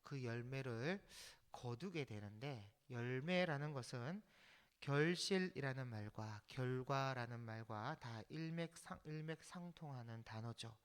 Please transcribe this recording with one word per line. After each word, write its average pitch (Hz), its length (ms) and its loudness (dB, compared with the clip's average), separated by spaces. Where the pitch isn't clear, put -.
그 135 200 -2
열매를 123 760 0
거두게 143 520 -2
되는데 107 640 -4
열매라는 147 840 4
것은 131 480 -2
결실이라는 143 1080 4
말과 107 600 -4
결과라는 127 920 2
말과 113 600 -2
다 113 300 -6
일맥상-, 160 760 -4
일맥상통하는 151 1200 -6
단어죠. 110 600 -4